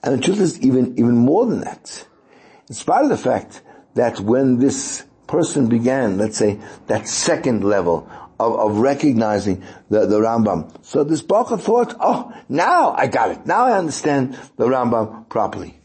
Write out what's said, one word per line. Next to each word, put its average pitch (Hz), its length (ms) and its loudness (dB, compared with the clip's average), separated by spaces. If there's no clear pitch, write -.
And 127 160 0
the - 40 -4
truth 196 180 0
is 175 200 0
even, 127 380 2
even 120 180 4
more 151 300 4
than 156 140 -2
that. - 460 -14
In 127 60 -14
spite 226 300 0
of 277 60 2
the 131 80 0
fact - 420 -4
that 117 240 0
when 123 400 2
this - 460 -2
person 147 420 0
began, 117 480 0
let's 107 220 -2
say, 104 200 0
that 107 200 -4
second 131 560 -2
level 90 460 0
of, 113 140 0
of 107 240 0
recognizing 110 840 0
the, 104 160 2
the 104 140 2
Rambam, 107 600 0
so 143 220 0
this 151 180 -2
Bacha 226 360 0
thought, 233 420 0
"Oh, - 320 -2
now 220 480 2
I 131 120 0
got 117 220 0
it. - 160 -10
Now 214 200 2
I 226 120 2
understand 143 600 -2
the 117 100 0
Rambam 120 640 -2
properly." 101 560 -6